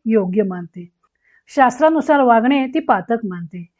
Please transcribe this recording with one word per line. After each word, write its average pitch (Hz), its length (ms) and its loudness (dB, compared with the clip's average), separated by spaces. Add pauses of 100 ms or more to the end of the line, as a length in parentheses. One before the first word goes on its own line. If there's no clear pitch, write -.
योग्य 208 360 0
मानते. 180 500 -10 (560)
शास्त्रानुसार 294 720 2
वागणे 254 460 2
ती 262 120 -6
पातक 233 500 -2
मानते. 175 380 -12 (120)